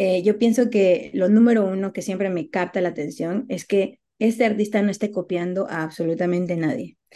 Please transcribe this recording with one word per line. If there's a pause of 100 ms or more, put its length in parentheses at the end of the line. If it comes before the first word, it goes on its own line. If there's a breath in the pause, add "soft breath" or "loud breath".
eh,
yo
pienso
que
lo
número
uno
que
siempre
me
capta
la
atención
es
que (180)
este
artista
no
esté
copiando
a
absolutamente
nadie. (180)